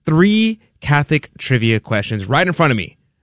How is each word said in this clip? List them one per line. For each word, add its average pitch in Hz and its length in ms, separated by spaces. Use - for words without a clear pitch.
three 214 560
Catholic 147 580
trivia 113 420
questions 101 460
right 143 200
in 175 60
front 156 180
of 117 60
me. 87 220